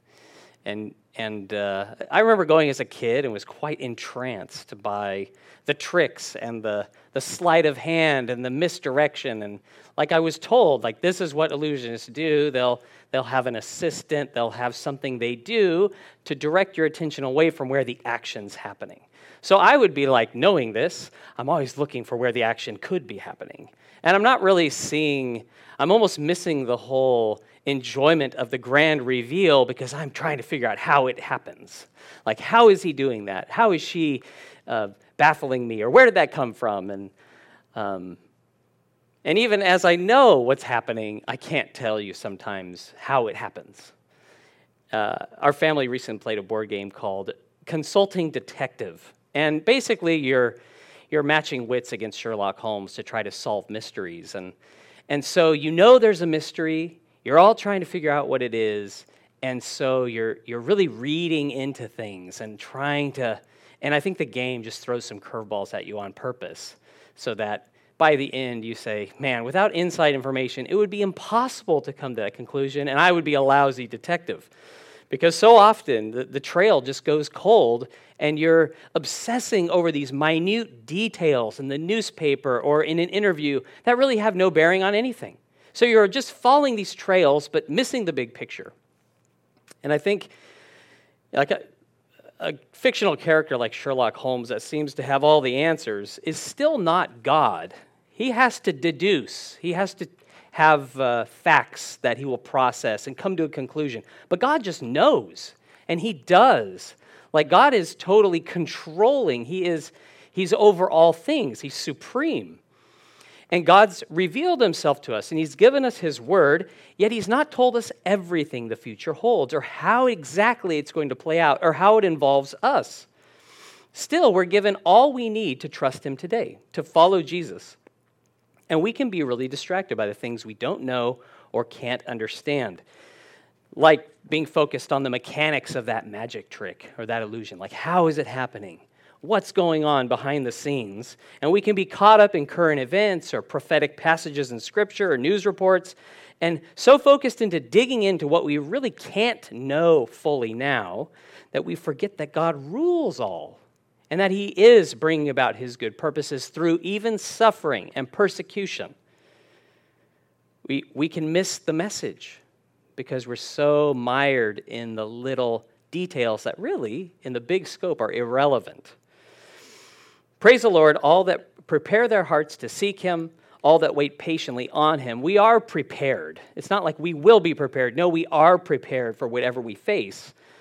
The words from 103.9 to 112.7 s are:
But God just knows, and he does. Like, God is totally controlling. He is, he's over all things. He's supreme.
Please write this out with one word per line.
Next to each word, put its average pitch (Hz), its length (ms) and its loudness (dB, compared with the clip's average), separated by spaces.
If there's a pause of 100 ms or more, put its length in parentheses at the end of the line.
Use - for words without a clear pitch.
But 180 120 -2
God 277 240 0
just 180 180 -10
knows, 131 720 0 (320)
and 170 140 -4
he 220 120 -4
does. 147 840 4 (360)
Like, 147 160 2
God 247 260 6
is 175 200 -2
totally 190 460 4
controlling. 175 1040 -2
He 180 200 -6
is, 170 280 -4 (400)
he's 185 200 -4
over 190 380 4
all 165 220 6
things. 202 480 -4
He's 139 140 -12
supreme. 160 840 -6 (920)